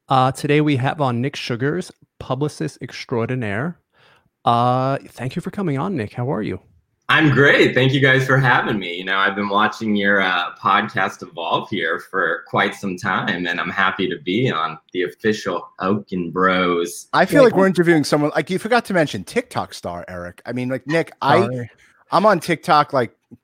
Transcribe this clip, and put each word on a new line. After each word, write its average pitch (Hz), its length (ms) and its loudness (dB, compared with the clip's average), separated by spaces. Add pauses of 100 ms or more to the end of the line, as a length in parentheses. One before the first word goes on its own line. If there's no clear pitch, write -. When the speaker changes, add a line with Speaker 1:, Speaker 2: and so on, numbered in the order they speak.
Speaker 1:
Uh, 131 220 4
today 147 300 0
we 147 140 2
have 135 260 -2
on 120 200 0
Nick 139 140 -4
Sugars, 143 560 -6 (280)
publicist 143 640 -6
extraordinaire. 120 960 -6 (680)
Uh, 123 600 2
thank - 280 -10
you 175 60 -6
for - 80 -10
coming 165 300 -4
on, 180 180 -4
Nick. 107 160 -6
How 123 180 -4
are 202 120 -4
you? - 180 -6 (460)
Speaker 2:
I'm 147 220 4
great. 139 460 4
Thank 131 180 4
you 143 60 0
guys 131 260 4
for 135 140 4
having 127 400 2
me. 87 160 -6
You 92 100 -8
know, 95 120 -2
I've 95 180 0
been 101 120 -2
watching 104 480 0
your, 101 260 2
uh, 90 340 -2
podcast 101 680 -2
evolve 85 480 -4
here 85 300 -4 (100)
for 87 380 -2
quite 101 260 0
some 92 240 -8
time, 95 480 -4
and 87 140 -4
I'm 85 100 -6
happy 95 400 -2
to 76 80 -6
be 120 320 -2
on 80 300 -4 (120)
the 90 120 -2
official 104 760 -4
Oaken 92 540 -4
Bros. 90 840 0
Speaker 3:
I 165 140 4
feel 277 160 6
Speaker 1:
Like, 226 80 6
Speaker 3:
like 180 80 0
we're 190 80 4
interviewing 165 380 4
someone, 147 280 0
like, 156 160 -2
you 185 80 -2
forgot 226 280 0
to 196 100 -4
mention 135 280 -2
TikTok - 520 -6
star, 87 320 -10
Eric. 87 400 -12
I 120 40 -8
mean, 123 180 -4
like, 131 180 -6
Nick, 160 240 -2 (100)
I, 139 200 4
Speaker 1:
Sorry. 123 280 -4 (420)
Speaker 3:
I'm 170 140 4
on 202 140 6
TikTok, 151 520 2
like, 123 240 0 (280)